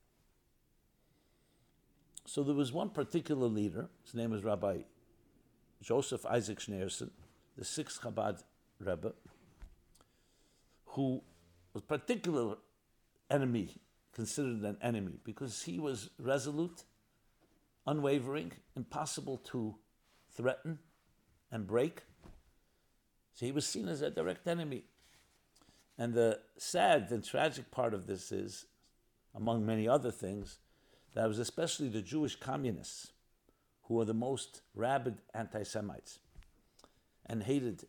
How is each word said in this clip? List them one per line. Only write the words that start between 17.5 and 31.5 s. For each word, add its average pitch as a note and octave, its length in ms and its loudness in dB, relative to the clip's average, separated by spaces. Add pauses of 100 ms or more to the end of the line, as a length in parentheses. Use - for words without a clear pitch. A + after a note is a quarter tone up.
unwavering, C#3+ 640 2 (240)
impossible C#3 640 -4
to A2 380 -4 (600)
threaten C#3 440 -2 (720)
and G#2+ 160 -4
break. B2 340 2 (1300)
So - 100 -6
he B2+ 60 -2
was C#3 160 0
seen G#3+ 200 -2
as D#3 140 -2
a D3 80 0
direct F3 380 -2
enemy. E3 380 -2 (1120)
And A#2+ 200 -2
the A2+ 240 6 (180)
sad E3+ 540 4
and A2 120 0
tragic C3+ 460 0
part A#2+ 240 0
of F#2 140 -4
this F#2+ 240 -4
is, G2 340 -4 (720)
among A2 280 2
many A2 240 4
other B2+ 220 6
things, G2+ 480 -6 (560)
that A2 120 2
it - 20 4
was G#2+ 100 2
especially D3 500 -2